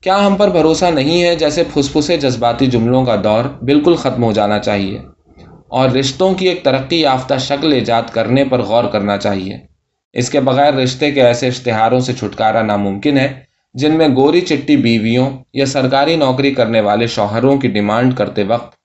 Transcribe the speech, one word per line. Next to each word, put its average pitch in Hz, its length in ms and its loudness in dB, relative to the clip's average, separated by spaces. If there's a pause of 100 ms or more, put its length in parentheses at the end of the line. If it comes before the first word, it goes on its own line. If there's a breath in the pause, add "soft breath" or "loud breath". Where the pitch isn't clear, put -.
کیا 185 140 0 (100)
ہم 196 100 2
پر 202 140 2
بھروسہ 160 400 2
نہیں 160 320 0
ہے 170 140 2
جیسے 156 280 0 (100)
پھسپھسے 147 420 0
جذباتی 123 500 0
جملوں 123 380 2
کا 117 200 0
دور 107 200 2 (180)
بالکل 147 340 2
ختم 120 280 -2
ہو 113 80 2
جانا 104 260 0
چاہیے 101 400 -2 (720 loud breath)
اور 131 200 0
رشتوں 139 440 0
کی 185 140 -2
ایک 175 160 -4
ترقی 135 360 0
یافتہ 135 400 0
شکل 143 320 -2
ایجاد 117 400 0
کرنے 117 320 2
پر 127 180 0
غور 113 220 0
کرنا 101 340 -2
چاہیے۔ 98 400 -4 (560)
اس 127 160 -2
کے - 100 0
بغیر 135 340 2
رشتے 131 360 -2
کے 143 120 2
ایسے 120 260 2
اشتہاروں 120 520 0
سے 127 120 -4
چھٹکارا 113 500 -2
ناممکن 101 560 -2
ہے 135 100 0 (460)
جن 151 200 0
میں 160 140 2
گوری 139 320 2
چٹی 147 360 0
بیویوں 117 520 2 (240)
یا 135 140 0
سرکاری 135 500 0
نوکری 139 340 0
کرنے 117 300 0
والے 104 260 0
شوہروں 113 500 0
کی 131 120 -2
ڈیمانڈ 107 480 0
کرتے 104 280 -2
وقت 113 400 -4